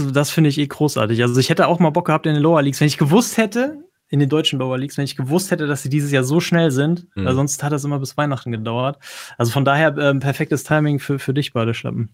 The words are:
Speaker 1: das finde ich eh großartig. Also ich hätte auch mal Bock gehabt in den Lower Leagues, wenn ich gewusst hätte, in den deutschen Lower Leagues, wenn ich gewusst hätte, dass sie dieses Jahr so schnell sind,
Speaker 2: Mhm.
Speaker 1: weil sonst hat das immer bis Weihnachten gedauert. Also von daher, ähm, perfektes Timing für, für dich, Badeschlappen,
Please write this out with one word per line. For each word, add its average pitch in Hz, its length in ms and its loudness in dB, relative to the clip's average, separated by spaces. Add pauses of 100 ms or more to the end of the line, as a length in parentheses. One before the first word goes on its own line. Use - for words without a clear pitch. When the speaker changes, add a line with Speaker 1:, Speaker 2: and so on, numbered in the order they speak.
(120)
Speaker 1:
das 139 180 0
finde 156 200 4
ich 143 80 -2
eh 147 80 -2
großartig. 120 560 0
Also 120 180 2
ich 127 100 2
hätte 165 180 4
auch 170 120 0
mal 170 100 6
Bock 165 160 -2
gehabt 156 200 0
in 156 80 2
den 147 80 2
Lower 160 200 4
Leagues, 139 180 -2
wenn 151 60 6
ich 143 120 0
gewusst 180 400 2
hätte, 240 400 -2 (300)
in 143 120 0
den 143 80 2
deutschen 151 300 0
Lower 131 200 -2
Leagues, 139 200 -8
wenn 143 80 -2
ich - 100 -12
gewusst 147 340 -2
hätte, 156 160 -2
dass 143 160 -2
sie 139 60 -8
dieses 143 240 0
Jahr 135 100 4
so 135 160 0
schnell 170 320 2
sind, 147 460 0
Speaker 2:
Mhm. 98 80 -4
Speaker 1:
weil 92 100 2
sonst 139 300 -2
hat 147 80 -2
das 143 100 -2
immer 143 160 -4
bis 131 200 -8
Weihnachten 143 340 -2
gedauert. 117 460 -4 (400)
Also 117 140 0
von 139 120 0
daher, 143 340 4
ähm, 143 220 2
perfektes 143 440 -2
Timing 151 360 2
für, 139 180 -4
für 135 160 -4
dich, 143 200 -2
Badeschlappen, 117 600 -4